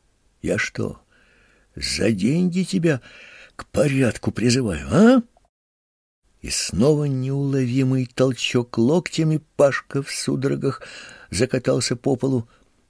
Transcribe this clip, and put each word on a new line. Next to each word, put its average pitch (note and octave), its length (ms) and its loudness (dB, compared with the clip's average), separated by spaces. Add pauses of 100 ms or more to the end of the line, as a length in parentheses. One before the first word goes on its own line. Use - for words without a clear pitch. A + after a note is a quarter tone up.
(420)
Я F2 160 -2
что, - 440 -6 (720)
за F2+ 360 -2
деньги E3 520 0
тебя E3 360 0 (560)
к - 120 -16
порядку C3+ 640 0
призываю, G#2 600 -2
а?» A#3 300 6 (1200)
И - 80 -12
снова D3 560 0
неуловимый C3 1000 0
толчок B2+ 720 0
локтем, D#3 540 2
и D#3 60 2 (180)
Пашка C#3 480 0
в - 80 -14
судорогах C#3 680 -4 (480)
закатался C3 640 0
по C3+ 220 0
полу. C3 320 -2 (400)